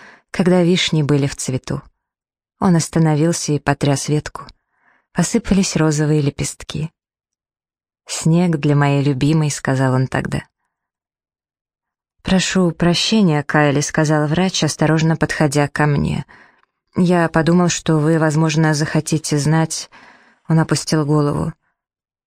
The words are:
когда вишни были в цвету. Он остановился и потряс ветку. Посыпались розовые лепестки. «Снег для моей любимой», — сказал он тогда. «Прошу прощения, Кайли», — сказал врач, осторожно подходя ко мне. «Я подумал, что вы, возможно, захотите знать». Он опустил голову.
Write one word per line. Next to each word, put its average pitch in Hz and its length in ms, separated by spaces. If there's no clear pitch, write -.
когда 180 300
вишни 170 400
были 143 260
в - 100
цвету. 131 440
Он 190 160
остановился 160 800
и 143 60
потряс 143 500
ветку. - 340
Посыпались 196 640
розовые 151 440
лепестки. 143 680
«Снег 165 520
для 147 180
моей 143 260
любимой», — 147 500
сказал 131 420
он 131 140
тогда. 139 360
«Прошу 185 500
прощения, 170 720
Кайли», — 147 380
сказал 151 460
врач, 175 360
осторожно 156 520
подходя 147 540
ко - 160
мне. 147 400
«Я 175 320
подумал, 170 400
что - 280
вы, 156 220
возможно, 156 540
захотите 151 640
знать». 156 520
Он 160 100
опустил 156 460
голову. 151 480